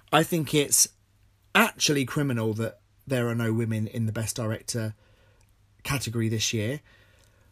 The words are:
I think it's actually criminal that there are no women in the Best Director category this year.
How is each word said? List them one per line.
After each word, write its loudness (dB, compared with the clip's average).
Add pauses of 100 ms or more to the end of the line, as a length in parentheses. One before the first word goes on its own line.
(120)
I 6
think -2
it's 4 (680)
actually 2
criminal -2
that -4 (260)
there 0
are -2
no 0
women 0
in -2
the -2
Best -4
Director -4 (880)
category -2
this -2
year. -2 (720)